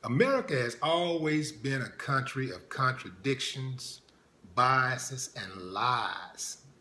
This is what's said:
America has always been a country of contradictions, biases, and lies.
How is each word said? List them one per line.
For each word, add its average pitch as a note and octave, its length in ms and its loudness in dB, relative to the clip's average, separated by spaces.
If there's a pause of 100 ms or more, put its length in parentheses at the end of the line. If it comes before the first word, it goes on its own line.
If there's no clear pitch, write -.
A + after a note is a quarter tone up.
America A3+ 500 2
has A#2+ 280 0
always D#3 680 2
been C3+ 300 -4
a A2 60 -4
country C3 600 -2
of F2+ 180 -12
contradictions, C3 1300 -2 (520)
biases, B2+ 800 4
and F#2+ 360 -10
lies. G#2 880 -2 (220)